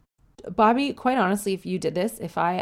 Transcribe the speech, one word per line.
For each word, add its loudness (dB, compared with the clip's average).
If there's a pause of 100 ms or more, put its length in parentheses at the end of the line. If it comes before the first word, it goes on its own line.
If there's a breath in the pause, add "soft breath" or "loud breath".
(500)
Bobby, 2
quite 0
honestly, 0
if -8
you -2
did -2
this, -2
if -8
I 0